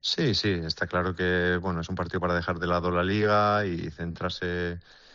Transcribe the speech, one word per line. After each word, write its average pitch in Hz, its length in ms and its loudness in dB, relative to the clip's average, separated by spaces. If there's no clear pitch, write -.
Sí, 135 360 0
sí, 104 140 2
está 85 360 -2
claro 90 300 0
que, 90 440 2
bueno, 87 200 -2
es 82 80 -6
un 92 80 -4
partido 87 240 -2
para 87 140 2
dejar 87 260 0
de 87 80 -2
lado 87 240 2
la 87 100 2
Liga 104 640 4
y 85 240 -4
centrarse 87 880 -4